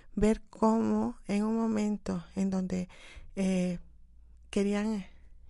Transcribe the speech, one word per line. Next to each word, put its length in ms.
ver 340
cómo 800
en 180
un 140
momento 680
en 120
donde, 400
eh, 460
querían, 560